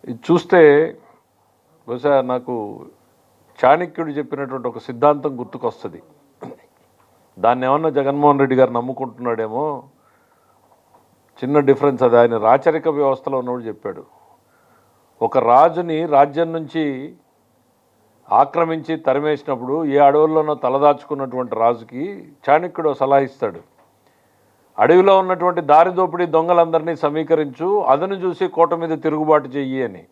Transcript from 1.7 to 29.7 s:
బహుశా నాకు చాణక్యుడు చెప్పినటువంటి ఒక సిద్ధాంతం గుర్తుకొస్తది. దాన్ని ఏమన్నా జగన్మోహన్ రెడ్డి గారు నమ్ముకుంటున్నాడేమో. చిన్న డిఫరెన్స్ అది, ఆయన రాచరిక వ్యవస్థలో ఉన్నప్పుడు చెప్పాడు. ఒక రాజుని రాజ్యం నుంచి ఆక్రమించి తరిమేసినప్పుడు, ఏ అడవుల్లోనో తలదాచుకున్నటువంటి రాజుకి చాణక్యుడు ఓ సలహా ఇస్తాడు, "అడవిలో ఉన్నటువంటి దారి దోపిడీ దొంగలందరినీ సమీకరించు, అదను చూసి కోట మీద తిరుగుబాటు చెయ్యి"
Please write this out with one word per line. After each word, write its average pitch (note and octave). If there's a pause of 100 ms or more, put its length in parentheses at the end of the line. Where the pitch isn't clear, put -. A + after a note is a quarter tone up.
బహుశా C3+
నాకు B2 (800)
చాణక్యుడు D#3+
చెప్పినటువంటి C#3
ఒక A#2
సిద్ధాంతం C3+
గుర్తుకొస్తది. A#2 (1400)
దాన్ని B2
ఏమన్నా D3+
జగన్మోహన్ C#3+
రెడ్డి C3
గారు B2+
నమ్ముకుంటున్నాడేమో. B2 (1600)
చిన్న C#3+
డిఫరెన్స్ C3+
అది, A#2+
ఆయన A#2
రాచరిక C#3
వ్యవస్థలో C3+
ఉన్నప్పుడు B2
చెప్పాడు. G#2 (1160)
ఒక A#2
రాజుని D#3+
రాజ్యం D3
నుంచి D3 (1160)
ఆక్రమించి D#3+
తరిమేసినప్పుడు, C#3+
ఏ C#3+
అడవుల్లోనో D3+
తలదాచుకున్నటువంటి C3+
రాజుకి B2 (160)
చాణక్యుడు D#3+
ఓ C#3+
సలహా C#3
ఇస్తాడు, A2+ (1200)
"అడవిలో F#3
ఉన్నటువంటి F3+
దారి D#3
దోపిడీ F3
దొంగలందరినీ E3
సమీకరించు, D#3
అదను F3+
చూసి F3+
కోట E3
మీద D#3+
తిరుగుబాటు D3+
చెయ్యి" C3